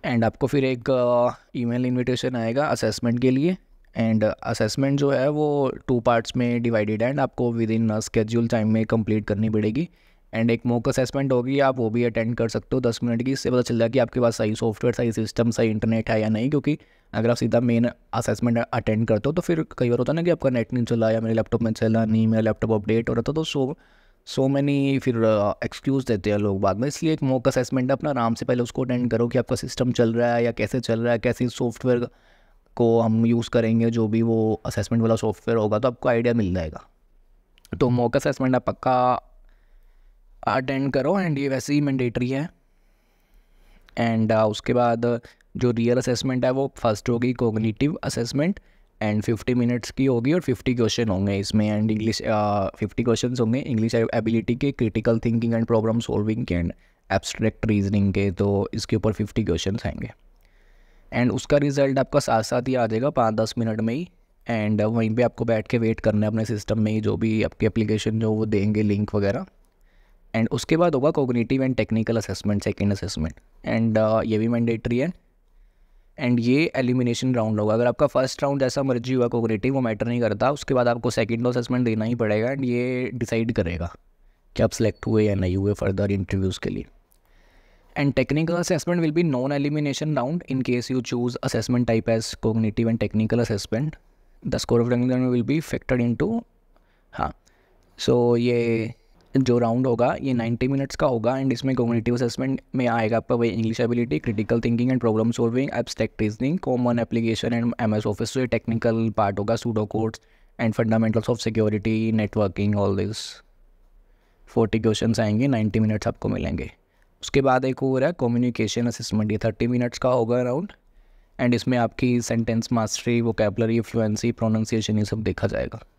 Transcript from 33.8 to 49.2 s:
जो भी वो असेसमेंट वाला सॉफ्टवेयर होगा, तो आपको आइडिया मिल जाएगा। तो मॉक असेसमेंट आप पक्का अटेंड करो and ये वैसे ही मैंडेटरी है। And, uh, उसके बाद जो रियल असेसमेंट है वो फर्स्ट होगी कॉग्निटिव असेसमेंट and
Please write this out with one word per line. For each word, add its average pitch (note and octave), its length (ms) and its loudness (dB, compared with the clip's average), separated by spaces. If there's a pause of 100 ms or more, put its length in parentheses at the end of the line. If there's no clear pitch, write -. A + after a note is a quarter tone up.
जो A2+ 180 0
भी A2+ 140 2
वो A2+ 440 2
असेसमेंट A2+ 360 0
वाला A2+ 140 4
सॉफ्टवेयर A2+ 420 -2
होगा, G#2+ 200 2
तो C3 100 2
आपको B2 200 -2
आइडिया A#2 260 2
मिल G2 200 0
जाएगा। D#2+ 340 -8 (920)
तो B2+ 100 4
मॉक A#2+ 260 2
असेसमेंट B2+ 380 0
आप B2 120 0
पक्का B2+ 640 0 (1160)
अटेंड C3 460 -2
करो C#3 200 2
and F3 260 0
ये C#3 100 -2
वैसे C3+ 260 -2
ही D3 60 4
मैंडेटरी B2+ 500 0
है। C#3 180 -4 (1500)
And, A2+ 300 0
uh, A2 140 4
उसके A2 300 0
बाद A#2+ 460 2 (360)
जो B2 140 2
रियल A#2 280 2
असेसमेंट B2+ 460 -2
है B2+ 60 4
वो C3+ 260 0
फर्स्ट A2+ 340 0
होगी A#2+ 220 0
कॉग्निटिव A2+ 680 0
असेसमेंट C3+ 580 -2 (420)
and G#2+ 200 0